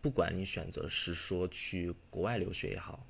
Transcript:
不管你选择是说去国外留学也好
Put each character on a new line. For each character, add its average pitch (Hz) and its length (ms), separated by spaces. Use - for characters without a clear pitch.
不 147 80
管 85 240
你 92 120
选 85 260
择 - 160
是 - 260
说 90 360
去 87 440
国 - 140
外 113 140
留 - 140
学 - 180
也 - 100
好 - 300